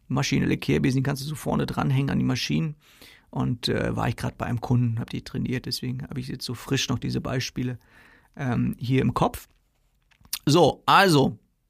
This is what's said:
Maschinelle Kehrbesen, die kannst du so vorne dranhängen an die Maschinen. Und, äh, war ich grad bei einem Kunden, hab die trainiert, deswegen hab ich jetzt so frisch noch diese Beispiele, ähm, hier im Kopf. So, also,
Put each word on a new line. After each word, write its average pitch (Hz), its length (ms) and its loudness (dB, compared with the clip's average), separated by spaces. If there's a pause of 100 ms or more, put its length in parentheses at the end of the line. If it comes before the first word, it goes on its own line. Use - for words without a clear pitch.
Maschinelle 139 480 0
Kehrbesen, 139 420 2
die 131 40 0
kannst 135 200 -4
du 143 40 -10
so 151 80 -6
vorne - 300 -2
dranhängen 139 460 0
an - 80 0
die 127 60 0
Maschinen. 147 500 -2 (560)
Und, 131 360 -2
äh, 113 280 0
war 113 140 0
ich 117 60 -2
grad - 220 -6
bei - 80 -6
einem 120 160 -2
Kunden, 120 380 0
hab 117 100 -8
die - 140 -8
trainiert, 123 420 -6
deswegen 127 380 -6
hab 160 160 -10
ich 127 80 -8
jetzt - 180 -10
so 123 80 -8
frisch - 340 -2
noch 123 120 -2
diese 127 200 -4
Beispiele, 123 600 -4 (560)
ähm, 123 420 -2
hier 127 240 2
im 120 140 2
Kopf. - 320 -2 (1000)
So, 151 420 6
also, 143 500 6 (320)